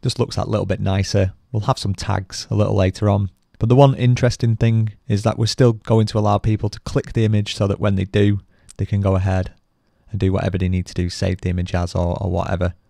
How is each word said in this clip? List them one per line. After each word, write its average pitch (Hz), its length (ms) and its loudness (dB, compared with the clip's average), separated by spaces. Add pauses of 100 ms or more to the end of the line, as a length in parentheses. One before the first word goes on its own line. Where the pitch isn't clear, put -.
just - 160 -4
looks - 180 -4
that - 100 -4
little 104 200 -2
bit 98 140 -4
nicer. 98 520 0 (180)
We'll 107 120 -4
have - 160 -2
some 101 160 -4
tags - 560 -8
a 110 40 -4
little 101 200 0
later 98 340 0
on. 101 220 0 (280)
But 113 120 0
the 120 40 6
one 135 200 8
interesting 123 600 2
thing 113 360 2 (180)
is 104 140 0
that 110 160 0
we're 117 80 2
still 120 260 4
going 110 360 2
to 110 100 -2
allow 104 180 2
people 107 320 0
to - 120 -8
click - 340 -4
the 113 100 2
image 107 300 0
so 104 120 0
that 98 140 0
when 101 140 0
they 95 100 0
do, 101 360 2 (360)
they - 80 -2
can 101 160 -2
go 95 160 2
ahead 95 380 0 (560)
and 98 100 -6
do 95 100 2
whatever 95 280 -2
they 92 100 0
need 90 200 0
to - 60 -18
do, 87 140 -2
save 92 320 -4
the 92 80 -4
image 90 260 -4
as 87 200 -4
or, 87 280 -2
or 95 80 -4
whatever. 90 440 -2 (160)